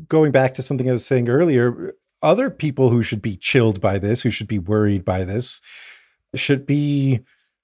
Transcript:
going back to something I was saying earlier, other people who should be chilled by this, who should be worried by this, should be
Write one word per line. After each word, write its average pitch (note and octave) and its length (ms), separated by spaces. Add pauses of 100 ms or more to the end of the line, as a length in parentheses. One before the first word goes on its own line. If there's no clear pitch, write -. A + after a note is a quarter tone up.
going D#3 220
back C3 240
to C3 60
something B2+ 280
I B2+ 40
was A#2 120
saying A#2+ 240
earlier, B2 640 (280)
other G3+ 280
people C3+ 400
who A#2+ 120
should G#2+ 200
be G#2 160
chilled A2+ 420
by G2 180
this, G#2 260
who A#2+ 60
should G#2 180
be G#2+ 120
worried G2+ 460
by F#2 180
this, G#2 380 (760)
should C#3 300
be C#3+ 560 (420)